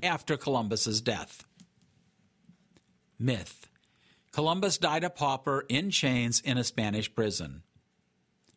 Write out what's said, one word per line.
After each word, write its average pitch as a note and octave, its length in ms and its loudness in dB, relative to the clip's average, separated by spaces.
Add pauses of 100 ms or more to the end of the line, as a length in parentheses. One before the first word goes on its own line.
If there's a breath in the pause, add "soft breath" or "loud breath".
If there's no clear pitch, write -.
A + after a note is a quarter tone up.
after D#3+ 320 -2
Columbus's A2+ 640 0
death. G2+ 440 -4 (1700)
Myth. A2+ 480 -2 (640 soft breath)
Columbus F3 480 0
died D#3+ 240 4
a F3 80 0
pauper C#3 580 0
in D3+ 220 0
chains A#2+ 500 2
in B2+ 180 0
a B2 40 2
Spanish G#2+ 500 -2
prison. E2+ 520 -2 (920)